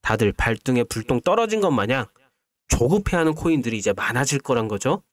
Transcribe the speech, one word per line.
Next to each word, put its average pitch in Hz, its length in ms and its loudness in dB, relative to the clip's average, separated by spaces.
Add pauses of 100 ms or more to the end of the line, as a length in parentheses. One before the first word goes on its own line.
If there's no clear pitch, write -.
다들 107 320 0
발등에 120 500 0
불똥 117 380 -2
떨어진 220 400 0
것 190 100 2
마냥 120 360 0 (600)
조급해하는 165 720 2
코인들이 127 420 0
이제 101 140 0
많아질 135 480 0
거란 117 260 0
거죠. 127 460 -2